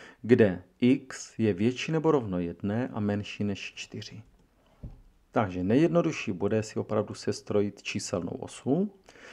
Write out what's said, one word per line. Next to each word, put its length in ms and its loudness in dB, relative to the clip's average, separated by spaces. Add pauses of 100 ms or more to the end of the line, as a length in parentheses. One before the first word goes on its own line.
(220)
kde 420 6 (160)
x 580 0
je 160 2
větší 380 -2
nebo 200 2
rovno 280 0
jedné 540 -4
a 60 -6
menší 440 -4
než 320 -6
čtyři. 480 -14 (1080)
Takže 320 0
nejjednodušší 680 2
bude 320 0
si 160 -6
opravdu 340 -2
sestrojit 680 -2
číselnou 560 -4
osu, 540 -2 (400)